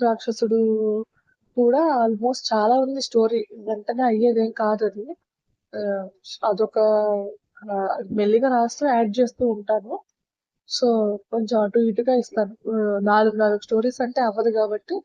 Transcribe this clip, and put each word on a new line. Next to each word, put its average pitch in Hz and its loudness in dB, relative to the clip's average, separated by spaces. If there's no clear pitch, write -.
రాక్షసుడు 226 0
కూడా 247 4
almost 226 0
చాలా 220 2
ఉంది 269 0
స్టోరీ, 226 0
వెంటనే 220 -4
అయ్యేదేం 226 2
కాదు 214 -2
అది. 208 -4
ఆ, 214 -8
అదొక, 214 -2
ఆ, 208 -8
మెల్లిగా 214 2
రాస్తూ 240 0
యాడ్ 233 2
చేస్తూ 247 0
ఉంటాను. 208 -4
So, - -2
కొంచెం 226 -2
అటు 208 0
ఇటుగా 240 2
ఇస్తాను. 226 -2
ఆ, 220 -2
నాలుగు 214 4
నాలుగు 208 0
స్టోరీస్ 233 -2
అంటే 247 -2
అవ్వదు 226 0
కాబట్టి 214 -2